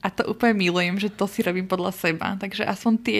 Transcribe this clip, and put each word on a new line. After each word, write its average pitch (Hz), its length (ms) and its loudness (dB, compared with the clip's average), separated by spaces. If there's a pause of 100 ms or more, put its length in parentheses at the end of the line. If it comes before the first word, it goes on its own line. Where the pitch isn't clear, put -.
a 190 80 -2
to - 160 -2
úplne 226 320 2
milujem, 175 400 2
že 202 100 0
to - 160 -2
si 202 160 -4
robím 185 240 0
podľa 185 300 0
seba. 170 420 -2
Takže 196 300 -4
aspoň 208 340 0
tie, 214 200 0